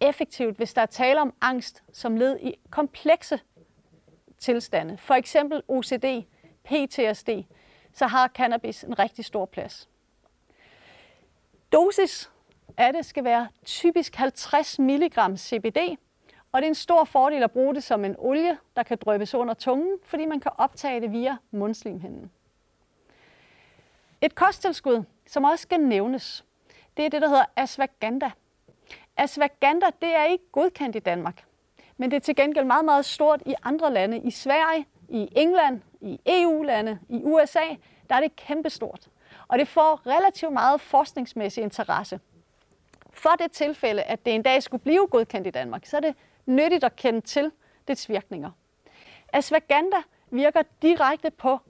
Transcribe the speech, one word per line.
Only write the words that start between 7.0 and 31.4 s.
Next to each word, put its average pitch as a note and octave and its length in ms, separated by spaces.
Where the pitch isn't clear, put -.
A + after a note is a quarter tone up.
S - 80
D, G#3 200
så - 140
har B3+ 220
cannabis A#3 560
en A#3+ 140
rigtig - 260
stor G#3 200
plads. - 440
Dosis F#4 580
af B3 160
det D#4+ 140
skal C#4 180
være A#3+ 240
typisk - 500
halvtreds - 640
milligram C4+ 580
C G#3+ 260
B A3+ 140
D, E4+ 200
og C4 100
det D#4 40
er D#4 40
en D#4 40
stor E4 300
fordel C#4 380
at A#3 80
bruge C4 240
det C4+ 100
som G#3+ 200
en G3 140
olie, D#4 400
der B3 60
kan A#3 160
dryppes G#3 360
under A#3+ 200
tungen, D#4 500
fordi D#4 220
man D4+ 140
kan - 180
optage C4+ 420
det A3 120
via B3 240
mundslimhinden. G3+ 800
Et D4+ 140
kosttilskud, E4 680
som C#4 180
også D#4 180
skal F4 180
nævnes, A#3+ 640
det D4+ 80
er D#4 40
det, D4 140
der D#4 60
hedder C#4 160
ashwagandha. C4 720
Ashwagandha, D4 760
det E4 160
er D4+ 80
ikke F4 280
godkendt C#4+ 440
i - 20
Danmark, F3 460